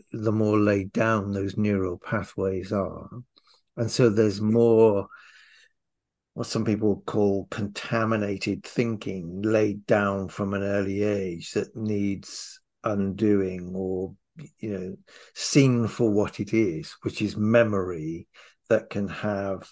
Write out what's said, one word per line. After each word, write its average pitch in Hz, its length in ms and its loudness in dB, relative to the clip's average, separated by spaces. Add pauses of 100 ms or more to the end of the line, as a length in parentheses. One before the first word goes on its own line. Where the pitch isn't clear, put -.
(120)
the 110 180 -2
more 107 260 2
laid 101 360 2
down 110 400 0
those 98 240 -4
neural 98 420 0
pathways 95 760 -4
are. 92 380 -4 (640)
And 113 140 -2
so 127 180 4
there's 104 320 2
more 110 680 6 (1300)
what 113 120 -8
some 107 180 -2
people 104 400 2
call 98 460 0
contaminated 104 1120 -2
thinking 98 800 -4
laid 107 440 2
down 98 420 2
from 101 260 -4
an 98 80 -2
early 101 400 -2
age 95 520 -2
that - 200 -4
needs 101 840 -4 (240)
undoing 98 920 0
or, 95 400 -4 (460)
you 110 100 -6
know, 95 260 -8 (380)
seen 123 540 4
for 117 240 0
what 101 260 0
it 101 160 -4
is, 90 480 -2
which - 200 -6
is 104 140 -4
memory 104 920 0 (400)
that 107 200 2
can 101 200 -4
have 98 640 -4